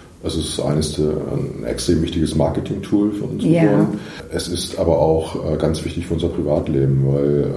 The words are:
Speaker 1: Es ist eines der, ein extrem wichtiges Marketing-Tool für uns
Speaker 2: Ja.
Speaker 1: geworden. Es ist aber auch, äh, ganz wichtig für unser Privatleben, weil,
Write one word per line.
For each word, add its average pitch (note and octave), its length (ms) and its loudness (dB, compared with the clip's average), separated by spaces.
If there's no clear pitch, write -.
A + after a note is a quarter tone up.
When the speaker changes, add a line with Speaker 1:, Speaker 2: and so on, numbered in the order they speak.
Speaker 1:
Es - 120 -4
ist D#2+ 240 -4
eines D2+ 360 0
der, D2+ 140 2
ein - 540 -4
extrem D#2+ 380 0
wichtiges D#2+ 320 0
Marketing-Tool G2+ 800 0
für - 120 -4
uns G#2 200 -4
Speaker 2:
Ja. E3 180 4
Speaker 1:
geworden. G#2 360 4
Es - 160 -2
ist - 300 -6
aber E2 200 4
auch, D#2+ 380 2
äh, D2+ 40 0
ganz D#2 280 0
wichtig E2 220 -6
für - 80 -2
unser D#2+ 140 0
Privatleben, C#2 800 0
weil, C#2+ 400 2